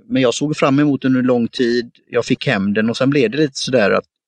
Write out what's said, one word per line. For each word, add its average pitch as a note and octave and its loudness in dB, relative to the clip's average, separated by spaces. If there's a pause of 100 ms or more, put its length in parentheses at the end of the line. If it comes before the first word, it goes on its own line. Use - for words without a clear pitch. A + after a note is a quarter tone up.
men C3 0
jag A#2 2
såg D3+ -4
fram C#3 2
emot C#3+ 2
den C3 0
under B2+ 2
lång A#2+ 0
tid. A#2+ -2 (200)
Jag A#2+ -2
fick - -2
hem G2+ 0
den A2 0
och A2+ -6
sen C3 0
blev C3+ 2
det C3 -4
lite D3+ 0
sådär A#2 0
att, G2+ 0 (240)